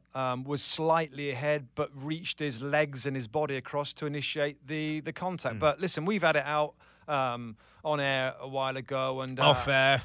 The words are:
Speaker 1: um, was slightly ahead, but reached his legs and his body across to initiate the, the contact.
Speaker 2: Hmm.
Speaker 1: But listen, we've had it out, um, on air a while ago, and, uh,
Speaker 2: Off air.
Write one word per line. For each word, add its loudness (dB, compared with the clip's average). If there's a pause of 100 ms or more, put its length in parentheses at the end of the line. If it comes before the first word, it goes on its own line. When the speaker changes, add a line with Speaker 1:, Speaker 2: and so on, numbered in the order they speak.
(140)
Speaker 1:
um, -2
was -4
slightly 0
ahead, 0
but -2
reached -6
his -4
legs 0
and -2
his -6
body 0
across -4
to -8
initiate -4
the, -4
the -8
contact. -4
Speaker 2:
Hmm. -4
Speaker 1:
But 4
listen, -2
we've 0
had 6
it 2
out, 0 (340)
um, -2 (260)
on 0
air 0
a -10
while -2
ago, -2
and, -4
uh, 8
Speaker 2:
Off 4
air. 6